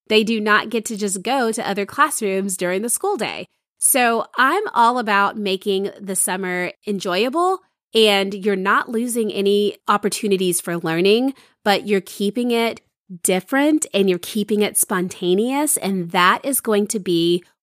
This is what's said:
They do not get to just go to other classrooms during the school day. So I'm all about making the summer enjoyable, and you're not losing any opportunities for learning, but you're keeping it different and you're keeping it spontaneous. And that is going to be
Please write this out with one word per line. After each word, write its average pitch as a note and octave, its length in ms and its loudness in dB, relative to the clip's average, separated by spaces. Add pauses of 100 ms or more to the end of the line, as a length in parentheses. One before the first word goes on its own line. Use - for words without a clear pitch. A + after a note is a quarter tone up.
They A3 160 4
do A3 160 0
not G#3 300 2
get A3+ 160 -4
to A3 120 -8
just F#3+ 240 -4
go A#3 300 0
to - 160 -4
other G3 180 -2
classrooms G3 720 -2
during F#3 240 -2
the A#3 80 -6
school G4 280 -2
day. C3+ 280 -6 (320)
So A#3 480 0 (120)
I'm D4+ 260 2 (100)
all A#3+ 260 4
about G3+ 380 0
making G3 540 -2 (100)
the F#3+ 140 -8
summer F#3 560 -4 (140)
enjoyable, B3 760 0 (340)
and G3+ 400 4
you're G3+ 220 -2
not G3 340 0
losing A3+ 420 -2
any G3+ 460 2 (100)
opportunities G3 720 0
for F3 160 -6
learning, G3 560 2 (300)
but G3+ 240 0
you're G3 140 2
keeping G#3+ 500 -2
it A3+ 300 0 (420)
different C#4+ 720 2
and G3 160 4
you're F3+ 100 0
keeping G#3 420 -2
it - 160 0
spontaneous. G3+ 1000 0
And F3+ 340 -4
that F#3 340 4
is C#4 160 -2
going G#3 260 2
to A3 120 -4
be F3 440 2 (200)